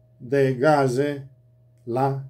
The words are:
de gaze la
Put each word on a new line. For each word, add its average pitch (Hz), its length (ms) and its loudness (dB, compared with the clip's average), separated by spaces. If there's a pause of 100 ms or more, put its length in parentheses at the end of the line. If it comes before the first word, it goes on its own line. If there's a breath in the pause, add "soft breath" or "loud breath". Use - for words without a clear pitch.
(180)
de 131 420 0
gaze 139 680 2 (560)
la 135 460 -4